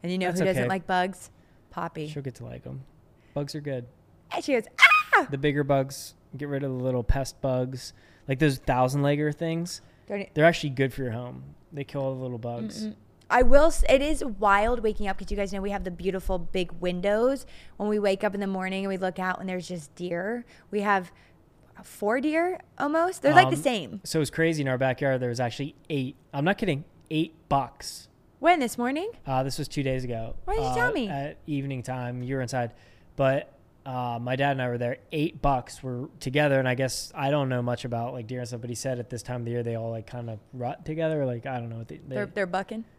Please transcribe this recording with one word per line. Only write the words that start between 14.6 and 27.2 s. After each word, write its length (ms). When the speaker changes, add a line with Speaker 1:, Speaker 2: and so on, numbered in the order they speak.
Speaker 1:
waking 280
up 100
'cause 120
you 60
guys 160
know 80
we 100
have 140
the 60
beautiful 480
big 320
windows. 640
When 120
we 100
wake 240
up 120
in 60
the 60
morning 380
and 40
we 100
look 200
out 220
and 80
there's 200
just 280
deer. 480
We 120
have 300
four 380
deer 380
almost. 440
They're, 120
like, 160
the 60
Speaker 2:
Um, 60
Speaker 1:
same. 420
Speaker 2:
so 140
it 20
was 100
crazy. 320
In 60
our 100
backyard, 420
there 80
was 120
actually 340
eight, 260
I'm 120
not 140
kidding, 260
eight 240